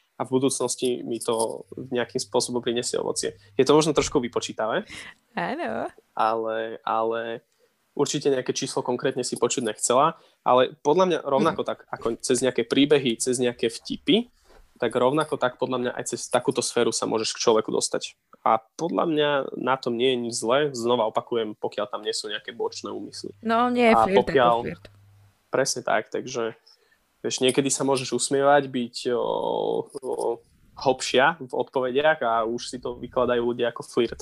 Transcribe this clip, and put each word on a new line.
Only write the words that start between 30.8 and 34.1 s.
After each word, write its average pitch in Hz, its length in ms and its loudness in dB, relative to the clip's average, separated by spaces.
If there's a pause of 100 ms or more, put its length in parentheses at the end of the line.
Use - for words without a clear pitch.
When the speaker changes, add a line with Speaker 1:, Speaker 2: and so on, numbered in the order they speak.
Speaker 1:
v 127 100 -12
odpovediach 131 720 0
a 113 240 2
už 120 220 -4
si 127 100 -10
to 123 180 -8
vykladajú 123 460 0
ľudia 120 300 0
ako - 100 -12
flirt, - 400 -2